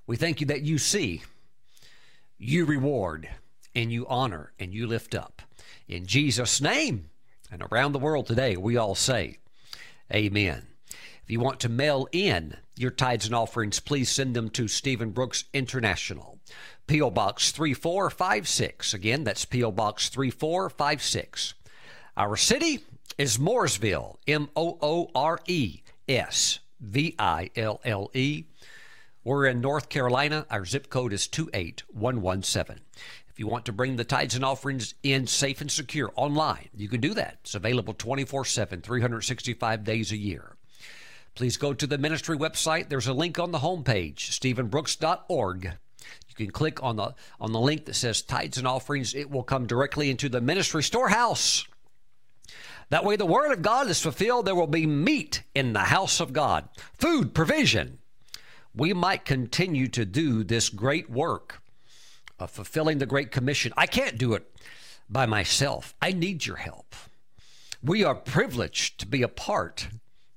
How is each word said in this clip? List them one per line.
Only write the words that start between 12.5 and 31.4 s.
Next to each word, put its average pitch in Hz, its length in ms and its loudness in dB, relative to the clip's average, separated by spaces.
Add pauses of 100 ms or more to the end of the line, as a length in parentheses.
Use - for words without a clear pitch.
your 123 160 0
tithes 120 340 0
and 110 80 -2
offerings, 110 460 0
please 139 280 0
send 131 260 0
them 113 160 -2
to 113 180 0
Stephen 117 420 -2
Brooks 123 420 -2
International, 120 840 -2 (480)
P 151 160 4
O 123 80 4
Box 101 400 2
three 147 240 0
four 175 340 0
five 190 380 0
six. - 480 0
Again, 113 300 0
that's 104 200 -2
P 123 200 0
O 110 80 2
Box 104 360 0
three 131 220 -2
four 170 400 0
five 147 320 0
six. - 520 -4 (640)
Our 104 200 2
city 277 480 2 (340)
is 123 200 2
Mooresville, 123 800 0 (100)
M 147 260 2
O 170 260 0
O 165 340 0
R 160 340 2
E 143 320 0 (280)
S - 520 0 (200)
V 127 380 0
I 90 380 2
L 110 280 -2
L 104 300 -2
E. 147 300 0 (800)
We're 139 220 2
in 123 140 2
North 139 280 0
Carolina. 143 600 2
Our 104 160 -2
zip 123 240 -4
code 127 240 0
is 98 140 -2
two - 260 -4